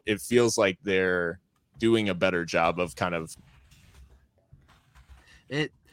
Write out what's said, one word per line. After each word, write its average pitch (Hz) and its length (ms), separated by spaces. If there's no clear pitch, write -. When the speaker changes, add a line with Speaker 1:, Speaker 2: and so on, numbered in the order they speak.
Speaker 1:
it 104 140
feels 120 360
like 98 260
they're 92 560
doing 113 320
a 92 60
better 87 300
job 85 340
of 87 160
kind 90 180
of 82 220
Speaker 2:
It 143 240